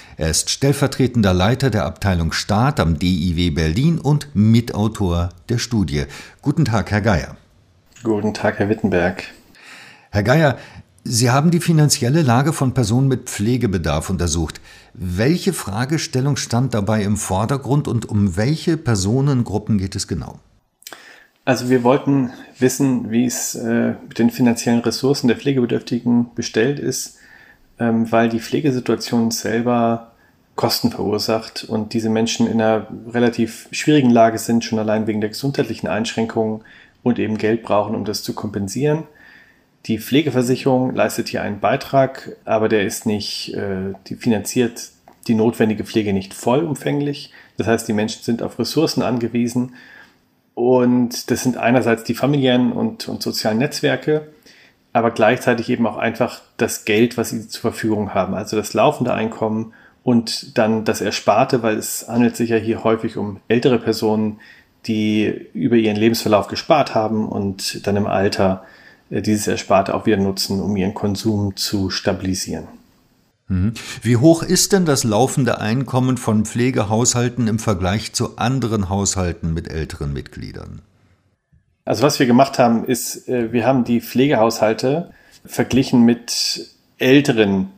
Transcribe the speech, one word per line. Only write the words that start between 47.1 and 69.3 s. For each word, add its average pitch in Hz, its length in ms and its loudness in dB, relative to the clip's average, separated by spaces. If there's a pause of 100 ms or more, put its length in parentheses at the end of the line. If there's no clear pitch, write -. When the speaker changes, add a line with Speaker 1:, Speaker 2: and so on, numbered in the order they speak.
Speaker 2:
Das 98 100 -4
heißt, 113 180 2
die 113 80 -2
Menschen 110 300 -4
sind 117 180 -2
auf - 180 -8
Ressourcen 151 420 -2
angewiesen. 117 720 -2 (840)
Und 123 760 2
das 117 100 -2
sind 123 160 0
einerseits 113 460 2
die 120 100 -4
familiären 127 600 2
und, 113 360 -4
und 110 140 -8
sozialen 113 340 -2
Netzwerke, 147 720 0 (640)
aber 117 160 2
gleichzeitig 117 580 2
eben 120 200 0
auch - 100 -6
einfach 113 440 -4 (160)
das - 280 -4
Geld, 113 320 2
was 113 140 -2
sie 110 160 -8
zur - 140 -14
Verfügung 107 520 -2
haben, 95 220 -2
also 98 200 -6
das 104 200 -4
laufende 120 400 2
Einkommen 110 580 -4 (300)
und - 560 0
dann 110 260 2
das 110 160 -2
Ersparte, 110 640 2
weil 107 140 0
es - 300 -8
handelt 117 280 2
sich 117 160 -2
ja 113 60 4
hier 110 260 -2
häufig 113 340 0
um 101 300 -6
ältere 120 320 4
Personen, 107 640 0 (440)
die 107 720 0
über 117 200 4
ihren 107 220 4
Lebensverlauf 107 520 2
gespart 143 440 0
haben 110 340 0
und - 600 -6
dann 101 80 0
im 101 100 0
Alter, 98 580 0 (460)
äh, 104 140 -4
dieses 107 240 0